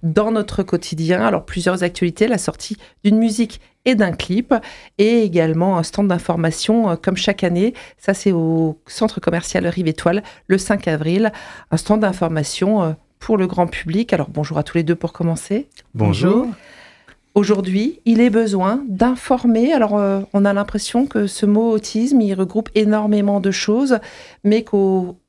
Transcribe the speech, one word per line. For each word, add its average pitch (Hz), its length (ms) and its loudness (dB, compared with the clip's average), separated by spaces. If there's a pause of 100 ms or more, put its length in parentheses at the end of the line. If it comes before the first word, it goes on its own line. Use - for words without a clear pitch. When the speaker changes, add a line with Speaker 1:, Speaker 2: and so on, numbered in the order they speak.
Speaker 1:
dans 208 300 2
notre 208 320 -2
quotidien. 175 600 -2
Alors, 190 200 0
plusieurs 180 360 -2
actualités, 175 460 0
la 233 100 0
sortie - 380 -6 (300)
d'une 214 140 4
musique 226 420 -2 (240)
et 254 100 4
d'un 196 180 2
clip, - 420 -2 (420)
et 220 260 4
également 170 540 2
un 165 60 0
stand 202 240 -2
d'information, 175 840 0
euh, 165 40 0
comme 185 220 -2
chaque 196 260 -2
année. 185 300 2 (240)
Ça, - 160 0
c'est 196 180 0
au 165 560 0
centre - 320 -2
commercial 170 480 -2
Rive 170 220 -2
Étoile, 180 340 0 (240)
le 190 100 2
cinq 196 300 -2
avril. 175 460 0 (360)
Un 165 60 0
stand 208 240 2
d'information, 185 840 0
euh, 160 100 0 (280)
pour - 160 -2
le 190 100 2
grand 180 220 0
public. 185 460 -2
Alors, 156 160 -2
bonjour 151 280 -4
à 151 60 -2
tous - 140 -4
les 170 60 0
deux 165 120 0
pour - 160 -6
commencer. 175 560 -4 (280)
Speaker 2:
Bonjour. 117 380 2
Speaker 1:
Bonjour. 240 220 0 (800)
Aujourd'hui, 202 680 0
il 233 160 4
est 247 80 4
besoin 208 580 0
d'informer. 240 840 0
Alors, 214 240 2
euh, 196 240 0 (100)
on 202 140 2
a 202 80 2
l'impression 202 520 -2
que 208 220 -2
ce - 180 -4
mot 214 240 4
autisme, 226 520 2
il 196 140 0
regroupe 190 400 -2
énormément 208 680 2
de 196 100 0
choses, 240 480 0 (460)
mais 214 180 2
qu'au 190 540 0 (120)